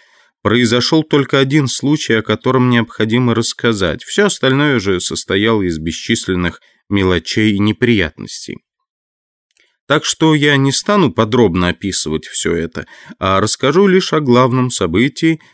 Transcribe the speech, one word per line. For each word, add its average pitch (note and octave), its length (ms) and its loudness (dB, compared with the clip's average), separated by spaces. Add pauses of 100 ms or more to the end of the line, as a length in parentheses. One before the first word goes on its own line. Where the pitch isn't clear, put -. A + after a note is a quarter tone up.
(420)
произошел A#2+ 600 0
только C#3+ 360 0
один C3+ 300 0
случай, C#3+ 460 -2
о A2 80 0
котором B2+ 480 0
необходимо A#2 640 0
рассказать. A2 680 -2
Все - 240 0
остальное C#3 520 0
же F#2+ 220 0
состояло G2+ 600 -2
из E2+ 160 -2
бесчисленных F2 840 -4 (280)
мелочей G2 640 0
и G2 60 -2
неприятностей. G2+ 1000 -2 (1300)
Так D3 180 0
что D#3+ 300 2
я D3 220 2
не C3+ 160 2
стану G3 380 2
подробно G#2+ 580 2
описывать E2 580 -4
все - 280 -4
это, E2 320 -6 (320)
а F#2+ 220 0
расскажу C#3+ 460 2
лишь F#3 260 2
о D#3 80 0
главном B2+ 500 2
событии B2+ 680 0 (140)